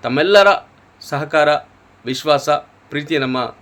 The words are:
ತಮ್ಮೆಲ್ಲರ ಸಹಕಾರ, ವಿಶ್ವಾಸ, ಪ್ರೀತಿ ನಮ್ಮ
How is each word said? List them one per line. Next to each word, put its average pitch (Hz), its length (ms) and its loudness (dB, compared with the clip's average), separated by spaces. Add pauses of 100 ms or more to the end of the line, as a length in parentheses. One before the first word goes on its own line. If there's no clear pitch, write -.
ತಮ್ಮೆಲ್ಲರ 185 440 4 (540)
ಸಹಕಾರ, 147 480 -2 (560)
ವಿಶ್ವಾಸ, 139 440 -2 (420)
ಪ್ರೀತಿ 147 280 -4
ನಮ್ಮ 127 440 -4